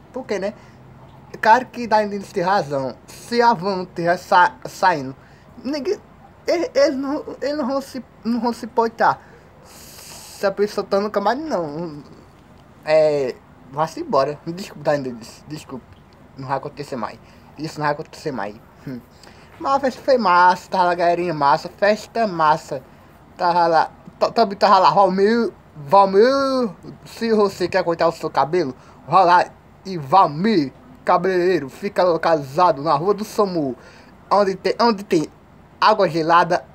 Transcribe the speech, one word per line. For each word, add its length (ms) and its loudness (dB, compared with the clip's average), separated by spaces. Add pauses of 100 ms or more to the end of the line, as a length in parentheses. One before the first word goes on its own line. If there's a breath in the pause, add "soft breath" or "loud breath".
(120)
Por 140 -12
quê, 120 -4
né? 140 -6 (880 loud breath)
Claro 260 4
que 200 -10
Dani 240 0
Diniz 200 -10
tem 120 -4
razão. 520 -2 (120)
Se 340 -4
a 140 6
van 320 -4
tiver 320 -2
sa-, 380 4 (100)
saindo, 500 -2 (480 soft breath)
ninguém, 340 -6 (480)
ele, 280 -2
ele 220 2
não, 280 -6 (160)
ele 140 -4
não 120 -4
vão 140 -2
se, 240 -14 (180)
não 180 -2
vão 120 -2
se 140 -12
importar. 560 0 (420 loud breath)
Se 800 -14
a 60 2
pessoa 340 -4
tá 160 -2
no 100 -4
camarim, 340 -2
não. 580 -8 (840)
É, 520 2 (340)
vá-se 300 -6
embora. 440 -2
Me 80 -8
desculpe, 300 -14
Dani 220 -2
Diniz. 440 -14
Desculpe. 380 -16 (500)
Não 120 -14
vai 100 -4
acontecer 380 -12
mais. 220 -10 (380 loud breath)
Isso 220 -12
não 80 -4
vai 80 0
acontecer 380 -10
mais. 240 -8 (300)
Hum. 140 -12 (600 loud breath)
Mas 120 -2
a 60 0
festa 220 -4
foi 160 2
massa, 500 4
tava 160 0
lá, 100 2
galerinha 380 0
massa, 360 2
festa 580 -2
massa. 560 -2 (540 loud breath)
Tava 320 2
lá, 220 2 (280)
t-, 140 0
também 260 0
tava 220 6
lá, 100 6
Valmir, 600 2 (240)
Valmir, 960 2 (300)
se 280 -4
você 360 0
quer 160 -2
cortar 240 0
o 40 2
seu 160 -10
cabelo, 460 -2 (320 loud breath)
vai 180 4
lá 200 4 (400)
e 120 -8
Valmir 760 2 (320)
Cabeleireiro, 640 0
fica 340 -4
localizado 800 0
na 120 0
Rua 200 0
do 100 -6
Samu, 520 -2 (520 loud breath)
onde 280 2
tem, 240 -4
onde 240 0
tem 240 -2 (520)
água 280 4
gelada, 560 2 (100)